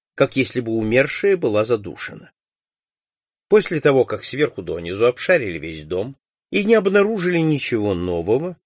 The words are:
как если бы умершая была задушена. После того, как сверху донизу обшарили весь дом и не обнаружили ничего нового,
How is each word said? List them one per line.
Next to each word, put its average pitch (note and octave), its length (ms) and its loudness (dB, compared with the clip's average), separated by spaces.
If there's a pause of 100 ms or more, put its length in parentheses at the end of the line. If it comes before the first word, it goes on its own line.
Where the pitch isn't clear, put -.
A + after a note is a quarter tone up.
(160)
как - 200 0
если B2+ 260 -2
бы A2+ 120 -4
умершая C3 640 0
была A2 260 0
задушена. G#2+ 680 -6 (1160)
После F#3 340 2
того, C3+ 240 4
как G#2+ 180 -8
сверху C3 380 -4
донизу E2+ 440 -2
обшарили A#2+ 520 0
весь D#2 260 -10
дом F#2 320 -6 (360)
и G3+ 120 0
не A3 120 4
обнаружили G3 640 2
ничего B2 540 0
нового, F2+ 720 -2